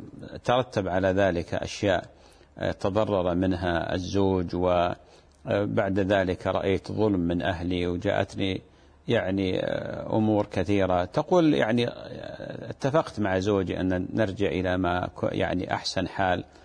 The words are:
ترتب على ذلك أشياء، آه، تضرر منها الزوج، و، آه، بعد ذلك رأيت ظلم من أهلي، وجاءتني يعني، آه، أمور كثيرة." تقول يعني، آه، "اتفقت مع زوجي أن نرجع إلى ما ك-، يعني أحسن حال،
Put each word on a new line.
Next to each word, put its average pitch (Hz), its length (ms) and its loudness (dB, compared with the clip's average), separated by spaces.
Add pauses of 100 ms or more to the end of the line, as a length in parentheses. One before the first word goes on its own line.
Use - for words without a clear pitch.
(440)
ترتب 123 440 0
على 92 200 2
ذلك 92 460 2
أشياء، - 520 -2 (520)
آه، 95 140 -2
تضرر 98 640 0
منها 87 600 0
الزوج، 92 600 0
و، 90 140 2
آه، 87 260 2 (520)
بعد 104 520 0
ذلك 95 480 2
رأيت 92 440 0
ظلم 101 280 2
من 85 220 0
أهلي، 87 460 -2
وجاءتني 98 760 -2 (460)
يعني، 95 520 0
آه، - 580 -4
أمور 107 340 4
كثيرة." 92 540 2
تقول 156 480 2
يعني، 120 340 2
آه، - 840 -10
"اتفقت 139 500 -2
مع 95 200 2
زوجي 95 400 0
أن 90 340 0
نرجع 98 340 0
إلى 90 300 0
ما 90 300 0
ك-، - 240 -4
يعني 90 420 -2
أحسن - 340 -2
حال، 92 360 0 (220)